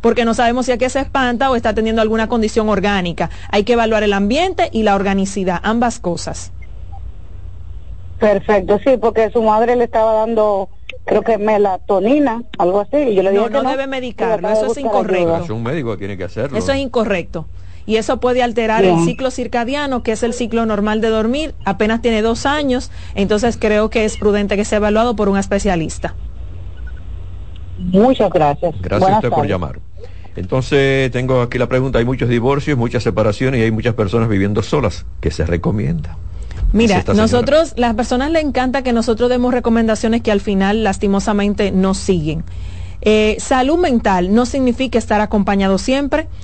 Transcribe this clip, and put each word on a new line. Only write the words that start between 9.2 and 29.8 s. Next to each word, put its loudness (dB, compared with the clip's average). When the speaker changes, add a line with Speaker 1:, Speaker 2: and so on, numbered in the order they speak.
Speaker 2:
su 2
madre 4
le 2
estaba 2
dando, 2
creo 2
que 2
melatonina, 2
algo 2
así, -2
y 2
yo 4
le 2
dije 4
Speaker 1:
No, 2
Speaker 2:
que -4
Speaker 1:
no 2
Speaker 2:
no, 0
Speaker 1:
debe -2
Speaker 2:
que -6
Speaker 1:
medicarlo, -2
Speaker 2:
tratara 2
de 2
Speaker 1:
eso 0
es -6
Speaker 2:
buscar -4
Speaker 1:
incorrecto. 0
Speaker 2:
ayuda. -2
Speaker 3:
Es -8
un -6
médico -2
que -6
tiene -8
que -6
hacerlo. -4
Speaker 1:
Eso 0
es 0
incorrecto. -2
Y 2
eso -2
puede 2
alterar 2
el 4
Speaker 2:
Bien. 4
Speaker 1:
ciclo -2
circadiano, -2
que -2
es -2
el 0
ciclo -2
normal 0
de 2
dormir. 0
Apenas 0
tiene 2
dos 0
años, 0
entonces 2
creo 2
que 0
es -2
prudente 2
que 0
sea 0
evaluado 2
por 2
un 2
especialista. -2
Speaker 2:
Muchas 4
gracias. 2
Speaker 3:
Gracias 0
Speaker 2:
Buenas 4
Speaker 3:
a 4
usted 0
por 0
Speaker 2:
tardes. 0
Speaker 3:
llamar. -4